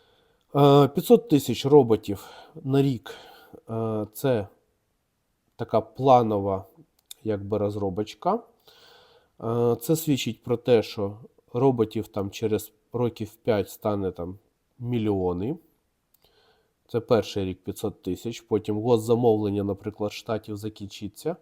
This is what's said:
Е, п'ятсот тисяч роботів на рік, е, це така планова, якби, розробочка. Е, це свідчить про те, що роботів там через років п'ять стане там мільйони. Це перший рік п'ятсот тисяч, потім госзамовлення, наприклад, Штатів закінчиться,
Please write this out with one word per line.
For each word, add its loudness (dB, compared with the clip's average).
Е, 8
п'ятсот 4
тисяч 0
роботів 4
на 2
рік, -2
е, -6
це -2
така -2
планова, 2
якби, -4
розробочка. -4
Е, 0
це 0
свідчить -2
про -2
те, 4
що -8
роботів 0
там -6
через -4
років -4
п'ять -2
стане -4
там -10
мільйони. -2
Це -4
перший 0
рік -8
п'ятсот -8
тисяч, -8
потім -2
госзамовлення, 2
наприклад, -6
Штатів -8
закінчиться, -10